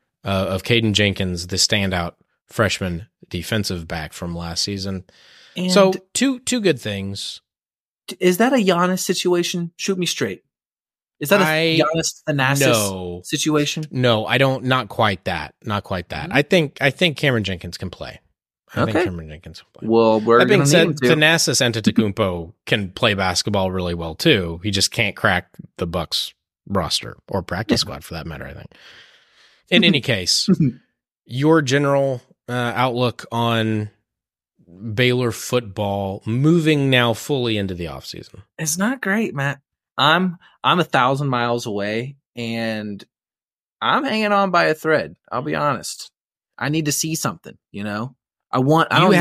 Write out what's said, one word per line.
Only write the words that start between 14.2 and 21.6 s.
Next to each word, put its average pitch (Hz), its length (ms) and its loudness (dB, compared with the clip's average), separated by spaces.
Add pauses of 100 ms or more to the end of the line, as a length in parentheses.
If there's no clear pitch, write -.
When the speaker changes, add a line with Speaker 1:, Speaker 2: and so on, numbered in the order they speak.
Speaker 1:
I 123 140 0
don't. 135 260 2
Not 127 240 0
quite 104 360 0
that. 80 280 -6 (100)
Not 104 200 -4
quite 90 260 -8
that. 76 200 -8
Speaker 2:
Mm-hmm. 110 80 0
Speaker 1:
I 143 40 4
think, 151 400 0
I 139 80 2
think 156 280 -2
Cameron 123 260 0
Jenkins 90 340 -8
can 92 140 -8
play. - 280 -14 (540)
I - 80 -2
Speaker 2:
Okay. 110 120 0
Speaker 1:
think 370 120 0
Cameron 80 240 -8
Jenkins 80 320 -18
can - 120 -20
play. - 140 -10
Speaker 2:
Well, 110 320 6
we're 117 200 6
Speaker 1:
That 127 80 6
being 190 140 6
Speaker 2:
gonna 143 80 4
Speaker 1:
said, 165 180 6
Speaker 2:
need 151 160 -4
him 123 60 4
to. 160 60 8
Speaker 1:
Thanasis 151 460 4